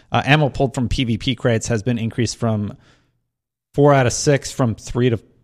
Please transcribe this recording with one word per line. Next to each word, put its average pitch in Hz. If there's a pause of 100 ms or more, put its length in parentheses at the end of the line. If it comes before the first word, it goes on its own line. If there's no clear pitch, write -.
(120)
Uh, 120
ammo 147
pulled 135
from 120
P -
V 113
P 123
crates 113
has 113
been 123
increased 113
from 107 (1000)
four 143
out 135
of 117
six -
from 117
three 123
to 113 (260)